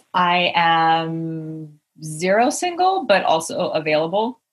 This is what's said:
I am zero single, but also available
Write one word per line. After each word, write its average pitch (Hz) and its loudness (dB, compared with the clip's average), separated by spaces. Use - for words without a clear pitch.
I 175 2
am 165 0
zero 185 0
single, 359 -2
but - 4
also 165 0
available 165 -2